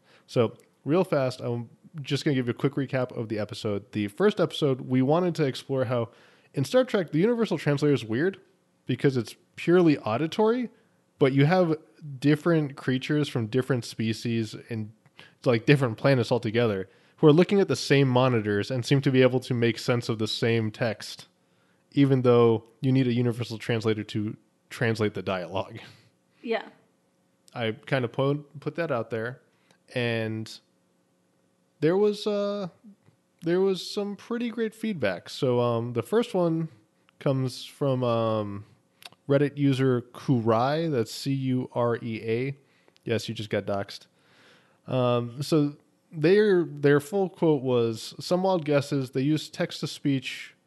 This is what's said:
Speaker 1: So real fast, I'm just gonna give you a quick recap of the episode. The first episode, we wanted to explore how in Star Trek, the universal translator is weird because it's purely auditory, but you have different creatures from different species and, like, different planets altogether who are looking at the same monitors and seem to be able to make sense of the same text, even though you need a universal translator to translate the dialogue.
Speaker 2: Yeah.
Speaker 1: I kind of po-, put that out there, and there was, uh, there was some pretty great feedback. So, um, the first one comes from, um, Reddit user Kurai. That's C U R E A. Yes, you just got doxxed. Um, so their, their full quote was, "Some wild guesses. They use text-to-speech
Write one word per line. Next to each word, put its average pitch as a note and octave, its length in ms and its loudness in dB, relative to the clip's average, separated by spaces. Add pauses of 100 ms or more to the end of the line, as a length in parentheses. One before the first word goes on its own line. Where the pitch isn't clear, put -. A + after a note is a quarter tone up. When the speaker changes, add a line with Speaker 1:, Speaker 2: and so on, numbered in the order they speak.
(260)
Speaker 1:
So A#2 280 0 (300)
real E3+ 200 2
fast, C3+ 360 -2
I'm A#2+ 280 -6 (340)
just C3+ 220 -4
gonna D3+ 100 0
give B2+ 120 0
you A#2+ 40 0
a A2+ 40 -2
quick C#3 200 -2
recap B2+ 420 -4
of A#2 120 -6
the G#2+ 100 -4
episode. G#2 540 -6
The G#2 160 -2
first G3+ 320 0
episode, C#3 420 0
we B2+ 200 0
wanted E3 340 0
to D#3 80 0
explore C3 400 -4
how A#2 240 -2 (460)
in C#3 100 -2
Star B3+ 200 2
Trek, F#3+ 280 -2
the D3+ 80 0
universal A3 380 0
translator D3 360 2
is A#2 100 -2
weird C#3 340 -2 (480)
because C3 300 0
it's A2+ 200 -4 (180)
purely E3+ 440 4
auditory, G#3+ 720 0 (480)
but C3+ 140 4
you C#3 120 6
have E3+ 320 4 (420)
different D3 580 2
creatures C#3 520 -2
from A#2 180 -4
different B2+ 380 -2
species A2+ 720 -4 (140)
and, A2 200 -8 (540)
like, A#2 220 2
different C3+ 320 4
planets C3+ 340 2
altogether A2 560 0 (280)
who D#3 100 6
are D3 60 10
looking F3+ 280 4
at F#3+ 80 2
the B2+ 80 0
same C#3 320 2
monitors A#2 600 2
and B2 160 -6
seem C#3 160 4
to C#3+ 80 2
be C3 100 6
able B2+ 200 6
to - 120 -6
make A#2 260 0
sense A#2+ 300 -2
of A2+ 100 -2
the A2 80 -2
same A2+ 440 0
text, - 560 -8 (680)
even C3+ 300 4
though A#2 420 6 (160)
you C3+ 120 0
need C3 140 4
a A#2+ 60 2
universal A#2+ 460 -2
translator A2 460 -2
to G#2+ 320 -6 (340)
translate A2 440 -2
the G2 80 -8
dialogue. F#2+ 560 -6 (640)
Speaker 2:
Yeah. A3+ 220 -6 (920)
Speaker 1:
I A#2 180 -4 (140)
kind C3 200 -2
of A2+ 60 -8
po-, C#3+ 320 -2 (160)
put D3 160 -10
that E3+ 140 -4
out A#2 200 -4
there, A#2 300 -6 (540)
and A2+ 560 -4 (1300)
there D#3+ 160 4
was, G#3 300 0
uh, G3+ 420 -4 (760)
there E3+ 180 2
was F#3+ 280 0
some G3+ 280 -6
pretty A#3 340 -6
great A3 240 -4
feedback. B2+ 540 -4
So, B2 320 0
um, A#2+ 320 0
the A#2 100 -2
first A#3 320 -2
one E3 340 0 (500)
comes C3 460 -2
from, C3 380 -2
um, A2 600 -2 (640)
Reddit C#3+ 300 2
user C3 420 4 (140)
Kurai. C3 760 0
That's A#2 220 -2
C - 220 -6
U B2+ 400 -2
R A#2+ 280 0
E A2+ 220 -6
A. B2 320 -2 (480)
Yes, A2+ 240 -2
you A2+ 60 -6
just A2 160 -10
got G2+ 160 -2
doxxed. G2+ 400 -6 (800)
Um, B2 560 -2
so D3 320 2 (360)
their, F#3 540 4
their C#3+ 340 4
full F#3+ 300 -2
quote D#3 340 0
was, A#2 560 0
"Some F3 240 -2
wild F#3 220 0
guesses. C#3+ 460 0
They C3+ 100 -4
use D3 300 0
text-to-speech - 1040 -6 (120)